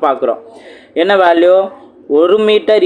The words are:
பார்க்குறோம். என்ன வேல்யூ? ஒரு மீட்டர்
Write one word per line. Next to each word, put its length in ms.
பார்க்குறோம். 320
என்ன 100
வேல்யூ? 300
ஒரு 180
மீட்டர் 400